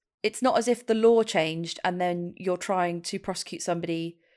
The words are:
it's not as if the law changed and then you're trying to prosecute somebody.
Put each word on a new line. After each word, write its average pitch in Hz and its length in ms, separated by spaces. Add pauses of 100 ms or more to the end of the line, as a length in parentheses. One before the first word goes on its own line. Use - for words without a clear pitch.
(240)
it's 220 180
not 254 160
as 226 100
if 240 180
the 226 100
law 226 280
changed 165 600
and 180 180
then 175 360
you're 180 200
trying 175 460
to 196 160
prosecute 180 420
somebody. 170 560 (200)